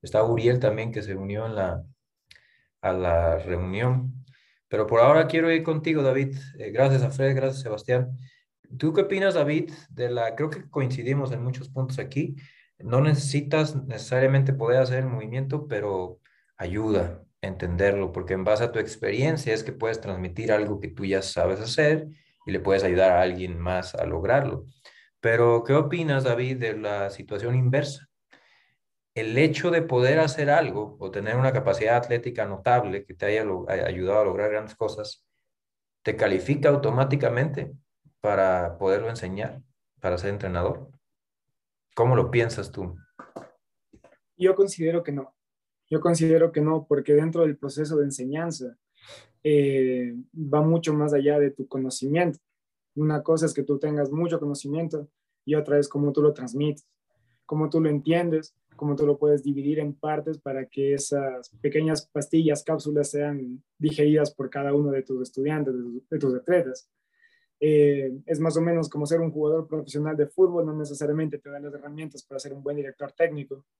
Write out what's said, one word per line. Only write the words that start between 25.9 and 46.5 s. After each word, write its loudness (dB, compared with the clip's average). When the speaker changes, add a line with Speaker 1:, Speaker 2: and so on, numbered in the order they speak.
Speaker 1:
David, -2
de -4
la -4
situación -6
inversa? 0
El -4
hecho 2
de 2
poder 4
hacer 0
algo 0
o -8
tener -4
una 4
capacidad 2
atlética -2
notable 0
que -20
te -6
haya 0
lo-, -4
haya 0
ayudado 0
a 4
lograr 0
grandes -6
cosas, -8
¿te -2
califica 2
automáticamente 0
para 0
poderlo 0
enseñar, -8
para -2
ser -4
entrenador? -4
¿Cómo 4
lo 2
piensas 0
tú? -10
Speaker 2:
Yo 4
considero 0
que -6
no. -8
Yo 0
considero 4